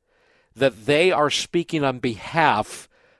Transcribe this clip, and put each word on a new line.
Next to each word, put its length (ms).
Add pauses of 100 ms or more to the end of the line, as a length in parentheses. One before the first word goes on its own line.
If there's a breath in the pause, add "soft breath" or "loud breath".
(560)
that 300
they 260
are 180
speaking 540
on 160
behalf 880 (300 soft breath)